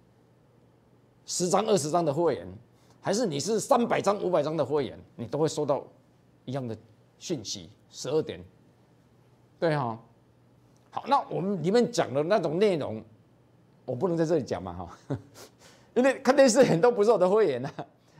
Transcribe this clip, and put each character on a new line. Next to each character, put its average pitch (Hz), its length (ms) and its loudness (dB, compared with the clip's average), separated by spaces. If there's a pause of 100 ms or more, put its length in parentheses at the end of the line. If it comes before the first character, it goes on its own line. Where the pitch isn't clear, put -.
(1200)
十 - 240 -4
张、 190 180 2
二 214 120 4
十 143 100 -4
张 170 160 0
的 147 80 0
会 156 220 0
员， 90 140 -10 (520)
还 175 140 -2
是 240 100 -2
你 147 140 -2
是 190 220 -2
三 226 260 2
百 143 160 0
张、 196 180 0
五 175 80 -2
百 175 140 2
张 156 140 -4
的 143 100 0
会 139 220 -2
员， 80 100 -14 (160)
你 120 100 -10
都 139 140 -6
会 160 80 2
收 151 180 -4
到 131 200 -2 (640)
一 131 40 -10
样 131 160 -6
的 110 100 -8 (440)
讯 - 240 -6
息， 92 260 -12 (180)
十 - 200 -12
二 151 120 0
点。 90 240 -8 (1160)
对 156 160 2
哈， 120 200 -2 (960)
好， - 160 -10
那 277 220 2
我 151 120 -4
们 190 220 -4
里 170 80 0
面 226 220 2
讲 117 200 -2
的 143 120 0
那 202 160 2
种 160 180 -2
内 202 180 2
容， 110 240 -6 (880)
我 127 80 -6
不 147 140 -2
能 170 80 -2
在 165 100 0
这 170 100 2
里 139 60 0
讲 98 180 -6
嘛 90 120 -10
哈， 90 440 -10 (260)
<laughs> - 520 -20
因 240 80 2
为 262 180 4
看 254 140 4
电 277 140 8
视 233 160 6
很 165 160 2
多 160 100 4
不 190 140 2
是 220 60 4
我 214 80 6
的 180 100 4
会 208 180 4
员 127 180 -2
啊， - 80 -10 (460)